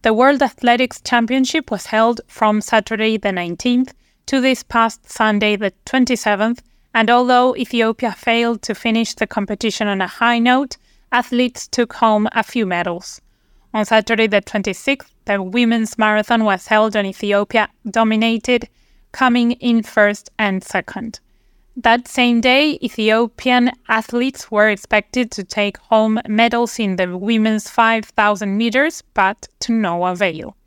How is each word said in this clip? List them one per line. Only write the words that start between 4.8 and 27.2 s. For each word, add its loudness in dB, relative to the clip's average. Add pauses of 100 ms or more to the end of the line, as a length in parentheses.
Sunday 0
the -4 (120)
twenty-seventh, 0 (320)
and 2
although 4
Ethiopia -2
failed -2
to -6
finish -2
the -4
competition -4
on -2
a 0
high 0
note, 2 (360)
athletes -2
took -2
home 2
a -2
few -4
medals. -6 (540)
On 0
Saturday 2
the 2
twenty-sixth, -4 (120)
the -2
women's 0
marathon 2
was -2
held 2
and 0
Ethiopia -2 (220)
dominated, 0 (420)
coming 2
in 0
first 0
and -2
second. -8 (600)
That 0
same 2
day, 2
Ethiopian 0 (180)
athletes -2
were 4
expected -2
to -10
take -4
home 2
medals 0
in -2
the -4
women's 0